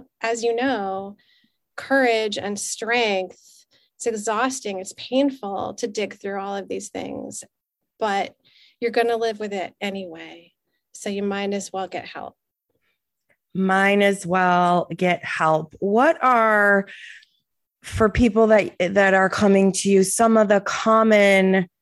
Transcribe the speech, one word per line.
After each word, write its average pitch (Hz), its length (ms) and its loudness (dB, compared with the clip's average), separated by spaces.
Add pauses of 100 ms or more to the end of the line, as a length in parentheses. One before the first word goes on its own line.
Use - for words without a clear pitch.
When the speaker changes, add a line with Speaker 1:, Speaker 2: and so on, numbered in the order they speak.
(200)
Speaker 1:
as 226 240 -4
you 233 100 0
know, 202 640 -4 (600)
courage 226 640 0
and 202 200 -8
strength. 208 1080 -4 (300)
It's - 100 -8
exhausting. 220 720 -4
It's 185 180 -14
painful 254 800 -4
to 233 140 -8
dig 208 320 -8
through 196 200 -8
all 202 160 -8
of 190 120 -10
these 196 220 -10
things, - 520 -12 (560)
but 202 380 -4 (440)
you're 233 120 -4
gonna 233 240 0
live 226 240 -4
with 208 120 -8
it 190 280 -8
anyway. 170 720 -12 (400)
So - 180 -10
you 202 140 -6
might 202 280 -4
as 196 200 -8
well 190 160 -8
get - 180 -12
help. - 300 -16 (1160)
Speaker 2:
Might 196 480 2
as 196 220 0
well 180 680 2
get 175 300 -2
help. 160 560 -2
What 233 420 2
are, 208 640 4 (960)
for - 260 0
people 226 400 4
that, 214 300 2
that 190 360 2
are 190 140 4
coming 196 440 4
to 196 180 -2
you, 190 140 6
some 226 320 2
of 220 120 4
the 202 120 4
common 202 1080 4 (140)